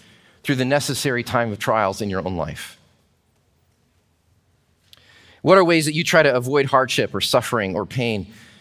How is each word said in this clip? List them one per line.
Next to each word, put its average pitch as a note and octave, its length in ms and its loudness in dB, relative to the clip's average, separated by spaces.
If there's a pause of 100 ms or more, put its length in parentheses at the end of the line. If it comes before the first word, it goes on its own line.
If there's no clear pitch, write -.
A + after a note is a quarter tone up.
(440)
through C#3+ 120 0
the B2+ 100 0
necessary C3+ 580 -2
time A#2 280 -2
of G2+ 60 -8
trials G#2+ 440 0
in G#2 80 -4
your F#2 140 -4
own F#2 140 -6
life? - 420 -10 (2500)
What F3+ 160 6
are F#3+ 60 8
ways E3 220 2
that D3+ 100 -2
you D#3+ 80 0
try E3 180 4
to C#3 140 4
avoid C3+ 320 0
hardship B2+ 480 0
or G2 60 -4
suffering G#2+ 540 -2
or F#2+ 120 -4
pain A2 400 -4 (340)